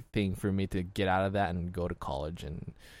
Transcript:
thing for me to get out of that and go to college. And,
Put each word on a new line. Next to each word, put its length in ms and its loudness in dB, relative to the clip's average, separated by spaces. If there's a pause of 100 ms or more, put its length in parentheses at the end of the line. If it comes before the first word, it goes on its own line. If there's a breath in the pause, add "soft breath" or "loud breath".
(120)
thing 220 2
for 160 0
me 180 2
to 140 0
get 260 0
out 180 4
of 80 0
that 160 4
and 220 -2
go 160 0
to 60 -4
college. 500 -6
And, 300 -8 (260 loud breath)